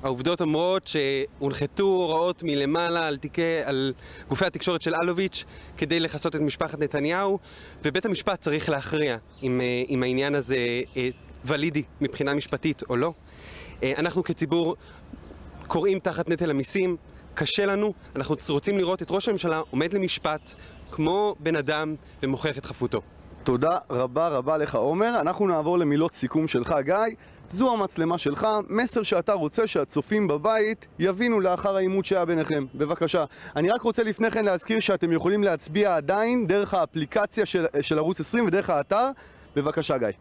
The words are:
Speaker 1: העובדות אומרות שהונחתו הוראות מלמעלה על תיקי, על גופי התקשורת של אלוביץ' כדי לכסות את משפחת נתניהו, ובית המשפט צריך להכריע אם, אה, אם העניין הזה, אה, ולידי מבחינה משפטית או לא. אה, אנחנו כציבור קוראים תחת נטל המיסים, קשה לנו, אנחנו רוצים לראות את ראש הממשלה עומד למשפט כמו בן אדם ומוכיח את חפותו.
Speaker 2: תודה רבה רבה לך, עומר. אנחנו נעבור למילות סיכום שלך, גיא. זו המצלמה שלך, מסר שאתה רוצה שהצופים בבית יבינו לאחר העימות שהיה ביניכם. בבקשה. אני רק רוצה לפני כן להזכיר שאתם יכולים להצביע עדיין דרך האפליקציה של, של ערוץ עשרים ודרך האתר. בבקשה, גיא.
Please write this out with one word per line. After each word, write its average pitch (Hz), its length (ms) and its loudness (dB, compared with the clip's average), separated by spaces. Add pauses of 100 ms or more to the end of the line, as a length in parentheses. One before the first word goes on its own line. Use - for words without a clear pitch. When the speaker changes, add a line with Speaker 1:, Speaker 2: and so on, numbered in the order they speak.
Speaker 1:
העובדות 135 380 0
אומרות 175 460 2
שהונחתו 139 960 -2
הוראות 175 600 2
מלמעלה 165 640 0
על 143 100 -2
תיקי, 165 480 -2
על 135 280 0 (360)
גופי 139 160 2
התקשורת 175 360 -2
של 165 140 0
אלוביץ' 175 500 -2 (320)
כדי 160 220 0
לכסות 160 360 -2
את 151 60 0
משפחת 151 380 -2
נתניהו, 165 600 0 (440)
ובית 147 220 0
המשפט 196 360 0
צריך 151 280 0
להכריע 143 480 0 (260)
אם, 127 180 0
אה, 123 280 0
אם 127 140 0
העניין 135 320 0
הזה, 131 220 0 (400)
אה, 127 120 0 (360)
ולידי 147 380 0 (180)
מבחינה 143 320 0
משפטית 139 560 -2
או 123 60 0
לא. 151 180 0 (680)
אה, 131 140 0
אנחנו 170 260 0
כציבור 165 520 0 (920)
קוראים 185 320 0
תחת 165 300 -2
נטל 170 200 0
המיסים, 170 480 0 (360)
קשה 156 320 0
לנו, 202 280 0 (220)
אנחנו 135 200 -2 (140)
רוצים 165 280 0
לראות 185 240 0
את 170 100 -6
ראש 196 180 0
הממשלה 170 400 0
עומד 160 240 0
למשפט 175 600 -2 (380)
כמו 190 480 2
בן 160 160 0
אדם 151 400 0 (280)
ומוכיח 135 340 -2
את - 80 -12
חפותו. 120 360 -2 (420)
Speaker 2:
תודה 143 340 2 (120)
רבה 131 380 0
רבה 143 300 0
לך, 139 180 0
עומר. 180 460 2
אנחנו 185 260 0
נעבור 170 320 2
למילות 156 360 2
סיכום 156 320 0
שלך, 135 320 0
גיא. 143 160 0 (540)
זו 240 240 2
המצלמה 175 440 0
שלך, 143 300 0 (220)
מסר 233 340 0
שאתה 202 300 2
רוצה 190 340 0
שהצופים 180 600 0
בבית 214 600 0 (120)
יבינו 202 400 2
לאחר 185 360 2
העימות 190 300 2
שהיה 180 200 2
ביניכם. 156 400 0 (100)
בבקשה. 151 500 0 (300)
אני 160 140 2
רק 233 120 2
רוצה 233 220 0
לפני 220 280 0
כן 214 140 0
להזכיר 202 340 0
שאתם 175 320 2
יכולים 180 320 2
להצביע 180 520 2
עדיין 208 520 2
דרך 196 260 2
האפליקציה 185 720 0
של, 175 200 0 (160)
של 156 160 0
ערוץ 160 220 0
עשרים 226 260 0
ודרך 196 240 2
האתר. 196 400 2 (460)
בבקשה, 151 420 0
גיא. 117 100 0 (140)